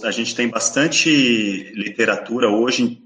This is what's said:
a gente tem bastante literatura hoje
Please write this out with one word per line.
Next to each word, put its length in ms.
a 60
gente 260
tem 120
bastante 1300
literatura 760
hoje 560